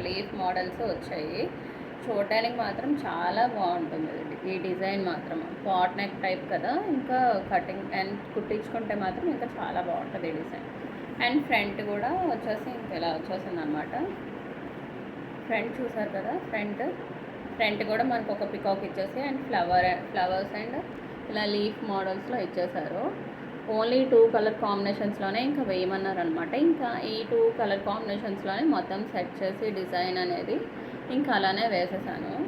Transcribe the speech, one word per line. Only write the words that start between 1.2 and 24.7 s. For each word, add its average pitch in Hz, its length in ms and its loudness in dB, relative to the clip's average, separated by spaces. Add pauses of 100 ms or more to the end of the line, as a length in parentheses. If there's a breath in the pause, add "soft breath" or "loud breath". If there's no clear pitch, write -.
చూడటానికి 226 560 2
మాత్రం 226 280 0 (140)
చాలా 185 400 2 (140)
బాగుంటుంది 160 640 0
ఇది, - 140 -6 (160)
ఈ - 20 0 (100)
డిజైన్ 190 460 0
మాత్రం. 160 280 -4 (280)
పాట్ 185 340 4
నెక్ 202 240 -2
టైప్ 185 180 0 (120)
కదా, 175 180 0 (220)
ఇంకా 254 260 2 (320)
కటింగ్ 190 340 0 (140)
and 196 160 -2 (180)
కుట్టించుకుంటే 214 680 -2
మాత్రం 262 300 -2
ఇంకా - 140 -4 (120)
చాలా 175 300 -2
బాగుంటుంది 165 420 -4
ఈ - 80 -2
డిజైన్. - 260 -8 (600)
And 262 140 4 (100)
ఫ్రంట్ 202 300 2 (120)
కూడా 208 180 0 (220)
వచ్చేసి 214 380 -4 (100)
ఇంకా - 200 -8
ఇలా 170 180 0
వచ్చేసింది 180 480 -4
అనమాట. 151 280 -2 (1500)
ఫ్రంట్ 226 320 0
చూసారు 226 380 -2
కదా, 208 160 -2 (160)
ఫ్రంట్, 208 340 -2 (760)
ఫ్రంట్ 214 340 2
కూడా 226 200 4
మనకు 220 240 0
ఒక 202 200 -2
పీకాక్ 196 340 0
ఇచ్చేసి, 190 300 -4 (100)
and 269 180 -2
flower, 180 340 4 (300)
flowers 185 400 2 (120)
and 247 120 -6 (560)
ఇలా 214 140 0 (100)
లీఫ్ 208 260 0 (120)
మోడల్స్లో 190 540 0
ఇచ్చేసారు. 180 580 -2 (720)
Only 247 240 6 (100)
టూ 226 80 12 (160)
కలర్ 214 300 2
కాంబినేషన్స్లోనే 202 840 0